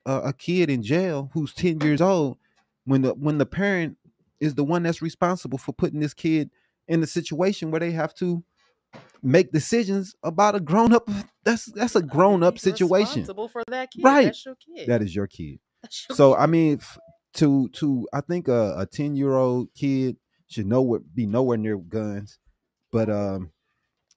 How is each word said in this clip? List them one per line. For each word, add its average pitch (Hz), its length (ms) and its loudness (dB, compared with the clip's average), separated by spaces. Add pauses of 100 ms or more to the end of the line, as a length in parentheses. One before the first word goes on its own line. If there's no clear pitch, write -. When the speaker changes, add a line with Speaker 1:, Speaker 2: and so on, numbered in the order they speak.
Speaker 1:
a, 135 100 -2
a 123 180 -2
kid 170 360 -2
in 131 140 -2
jail 143 500 -2
who's 151 200 -6
ten 170 280 -2
years 151 200 2
old 170 360 2 (480)
when 135 160 4
the, 127 140 2
when 151 220 -2
the 143 80 2
parent 180 520 -2 (420)
is 147 160 -2
the 143 80 0
one 170 200 0
that's 165 180 -2
responsible 165 560 -4
for - 160 -10
putting 151 260 -4
this 151 140 -4
kid 160 380 -2 (360)
in 165 160 2
a 151 40 -2
situation 170 640 -4
where 160 80 -2
they 170 120 -2
have 160 240 -4
to 175 280 -4 (800)
make 135 280 4
decisions 196 720 -2
about 202 320 2
a 202 40 -4
grown-up. 220 480 4 (360)
That's, 226 240 0
that's 220 280 -2
a 220 40 4
Speaker 2:
I - 20 2
mean, 147 80 -4
Speaker 1:
grown-up 170 460 4
Speaker 2:
he's - 80 -10
Speaker 1:
situation. 185 580 2
Speaker 2:
responsible 196 260 -10
for 233 220 -10
that 254 220 -8
kid. 233 120 -4
Speaker 1:
Right. 277 220 8
Speaker 2:
That's - 200 -4
your 262 100 -16
kid. 311 320 -18
Speaker 1:
That 117 140 2
is 92 140 -4
your 101 120 -4
kid. 76 320 -14 (220)
Speaker 2:
That's - 280 -16
your 262 60 -10
Speaker 1:
So, 139 180 8
Speaker 2:
kid. - 80 2
Speaker 1:
I 147 60 4
mean, 160 340 2
f-, - 160 -18 (380)
to, 139 340 2
to, 135 440 -4
I 143 80 -4
think 175 280 -6
a, 110 280 2
a 92 80 -4
ten-year-old 135 880 -2
kid 131 440 -2 (300)
should 107 200 -6
know 123 140 2
what, 113 340 -2
be 117 100 -2
nowhere 120 320 0
near 107 200 -2
guns, 101 600 -8 (540)
but, 110 180 0
um, 98 420 -4 (640)